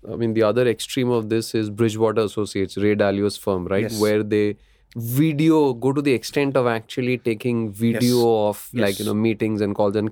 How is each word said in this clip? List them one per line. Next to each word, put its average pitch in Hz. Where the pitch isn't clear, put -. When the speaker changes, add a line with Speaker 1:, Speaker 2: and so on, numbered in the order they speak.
Speaker 1:
I 92
mean, 113
the 110
other 110
extreme 123
of 113
this 113
is 107
Bridgewater 110
Associates, 98
Ray 104
Dalio's 101
firm, 92
right? 95
Speaker 2:
Yes. 110
Speaker 1:
Where 107
they 104
video, 143
go 123
to 143
the 143
extent 139
of 127
actually 123
taking 113
video 117
Speaker 2:
Yes. 120
Speaker 1:
of, -
like, 110
Speaker 2:
Yes. 98
Speaker 1:
you 104
know, 107
meetings 107
and 101
calls 104
and 107